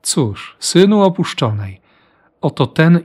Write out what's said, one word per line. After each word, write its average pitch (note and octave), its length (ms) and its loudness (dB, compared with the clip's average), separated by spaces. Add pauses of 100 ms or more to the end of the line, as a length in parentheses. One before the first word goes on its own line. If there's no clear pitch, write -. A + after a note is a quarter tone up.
"Cóż, - 580 -6
synu G3+ 420 2
opuszczonej, A2 800 -2 (600)
oto C#3 260 -2
ten E3+ 380 2